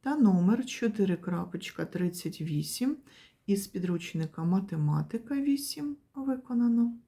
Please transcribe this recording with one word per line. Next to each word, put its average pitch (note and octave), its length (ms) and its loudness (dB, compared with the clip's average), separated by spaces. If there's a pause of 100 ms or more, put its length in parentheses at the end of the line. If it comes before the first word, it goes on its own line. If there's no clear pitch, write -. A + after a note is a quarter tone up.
та C#4+ 160 -2
номер G#3+ 500 6
чотири G3 500 0
крапочка F3 680 -6
тридцять F3 560 -4
вісім E3 560 -2 (500)
із G3 200 0
підручника E3+ 800 -4
Математика E3+ 920 0
вісім C#4+ 600 -2 (180)
виконано. A#3+ 920 2